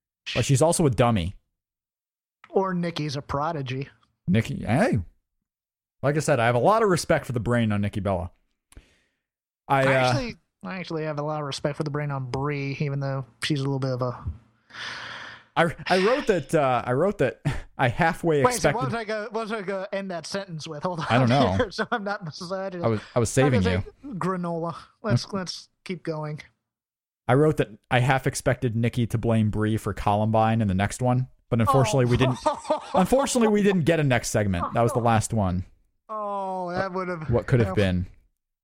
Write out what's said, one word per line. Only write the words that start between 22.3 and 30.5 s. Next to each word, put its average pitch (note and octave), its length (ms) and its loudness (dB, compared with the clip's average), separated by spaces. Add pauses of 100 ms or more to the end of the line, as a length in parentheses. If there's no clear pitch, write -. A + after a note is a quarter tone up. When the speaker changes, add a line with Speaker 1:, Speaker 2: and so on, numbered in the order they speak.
Speaker 1:
I - 40 2
was, G#2+ 120 0 (140)
I - 60 0
was A2+ 100 0
Speaker 2:
I'm C3 140 2
Speaker 1:
saving B2 180 2
Speaker 2:
gonna F2+ 140 0
Speaker 1:
you. - 340 -8
Speaker 2:
say A3+ 80 -8
granola. E3+ 560 -4 (280)
Let's, F3 240 0
Speaker 1:
Okay. - 120 -6
Speaker 2:
let's - 300 -12 (160)
keep F3+ 180 -8
going. D3+ 380 -8 (840)
Speaker 1:
I A#2+ 80 4
wrote D3+ 220 6
that B2 140 0 (200)
I B2 100 4
half C3 260 2
expected B2+ 500 0
Nikki A#2 320 0
to - 100 -4
blame A2 320 2
Bree G#2+ 280 0
for G2+ 160 -4
Columbine A2 640 2